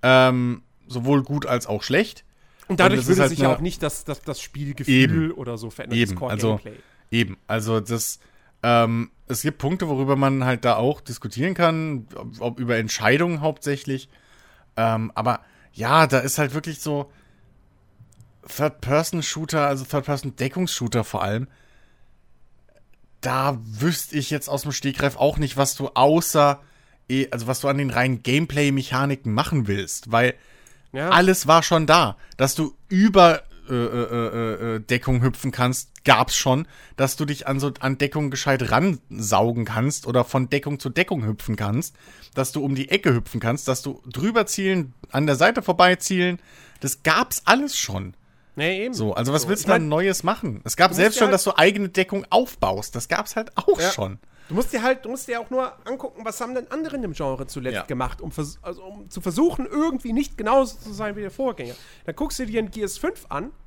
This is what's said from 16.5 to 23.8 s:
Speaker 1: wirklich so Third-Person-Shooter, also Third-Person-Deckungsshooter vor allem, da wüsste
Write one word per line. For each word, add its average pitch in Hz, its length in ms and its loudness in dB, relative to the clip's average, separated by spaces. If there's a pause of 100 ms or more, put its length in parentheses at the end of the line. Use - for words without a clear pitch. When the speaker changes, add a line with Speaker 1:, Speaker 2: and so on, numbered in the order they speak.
Speaker 1:
wirklich 151 260 -8
so 143 300 -6 (1400)
Third-Person-Shooter, 151 1160 -2
also 135 180 -2
Third-Person-Deckungsshooter 135 1200 -4
vor - 180 -4
allem, 107 260 -2 (1700)
da 131 420 -2
wüsste 113 540 -4